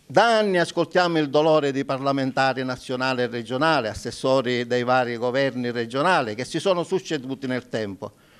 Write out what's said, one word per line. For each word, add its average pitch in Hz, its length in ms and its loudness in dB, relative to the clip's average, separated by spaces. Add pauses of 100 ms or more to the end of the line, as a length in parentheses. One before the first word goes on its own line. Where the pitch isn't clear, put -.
"Da 220 320 4
anni 208 220 2
ascoltiamo 170 600 0
il 147 120 0
dolore 151 420 4
di 139 140 -2
parlamentari 135 800 0
nazionali 127 580 -2
e 123 60 2
regionali, 123 600 0
assessori 123 800 0
dei 123 180 0
vari 123 320 2
governi 123 540 -2
regionali 123 640 0
che 123 100 -6
si 160 160 -6
sono 180 220 2
succeduti 135 640 -4
nel 127 240 -6
tempo. 107 420 -6 (280)